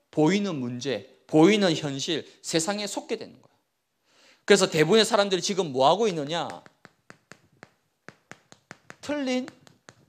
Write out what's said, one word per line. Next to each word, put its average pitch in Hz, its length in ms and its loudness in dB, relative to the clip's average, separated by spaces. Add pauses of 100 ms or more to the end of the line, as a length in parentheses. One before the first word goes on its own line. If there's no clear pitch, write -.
(100)
보이는 185 440 0
문제, 123 720 -8
보이는 180 480 4
현실, 139 560 -6 (120)
세상에 202 440 -4
속게 - 300 -10
되는 - 160 -14
거예요. - 240 -20 (880)
그래서 190 240 4
대부분의 175 380 4
사람들이 202 340 0
지금 180 320 -4
뭐 131 160 4
하고 196 180 2
있느냐? 156 420 -4 (2500)
틀린 262 480 -4 (600)